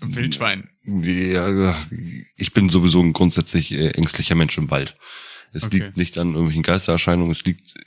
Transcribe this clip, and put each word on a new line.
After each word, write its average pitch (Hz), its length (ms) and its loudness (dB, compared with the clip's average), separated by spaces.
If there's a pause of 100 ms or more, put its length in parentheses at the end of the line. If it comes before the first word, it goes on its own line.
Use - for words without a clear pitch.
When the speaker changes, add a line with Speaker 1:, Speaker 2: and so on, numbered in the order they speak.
Speaker 1:
„Wildschwein“? 120 680 -4 (160)
Speaker 2:
Ja, 92 920 0 (580)
ich - 160 -6
bin 98 160 6
sowieso 87 320 4
ein 85 120 4
grundsätzlich, 85 600 0
äh, 76 200 0
ängstlicher - 420 -2
Mensch 80 240 2
im 76 120 -2
Wald. 69 260 -4 (560)
Es 80 120 -6
Speaker 1:
Okay. 101 160 0
Speaker 2:
liegt 98 160 -8
nicht 87 220 -4
an 87 100 0
irgendwelchen 80 340 0
Geistererscheinungen, 87 720 2
es - 120 -6
liegt - 300 -4 (120)